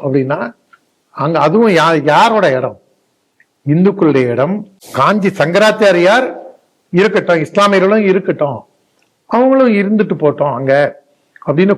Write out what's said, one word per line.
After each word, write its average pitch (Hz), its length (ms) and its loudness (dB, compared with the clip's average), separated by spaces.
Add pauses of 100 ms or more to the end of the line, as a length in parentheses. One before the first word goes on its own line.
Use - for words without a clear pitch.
அப்படின்னா 139 360 -2 (720)
அங்க 156 280 -4
அதுவும் 190 320 2
யா-, 160 340 2
யாரோட 190 460 2
இடம்? 127 280 -4 (880)
இந்துக்களுடைய 151 600 2
இடம். 131 260 -2 (380)
காஞ்சி 185 360 0
சங்கராச்சாரியார் 196 1000 2 (640)
இருக்கட்டும், 180 440 0
இஸ்லாமியர்களும் 202 680 0
இருக்கட்டும், 151 540 -2 (720)
அவங்களும் 262 420 2
இருந்துட்டு 202 420 0
போட்டோம் 143 400 -2
அங்க 135 480 -2 (440)
அப்படின்னு 185 320 0